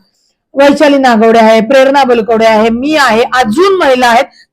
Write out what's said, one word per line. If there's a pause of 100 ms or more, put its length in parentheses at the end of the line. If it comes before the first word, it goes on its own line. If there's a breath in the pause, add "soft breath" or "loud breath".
(540)
वैशाली
नागवडे
आहे,
प्रेरणा
बलकवडे
आहे,
मी
आहे,
अजून
महिला
आहेत, (300 soft breath)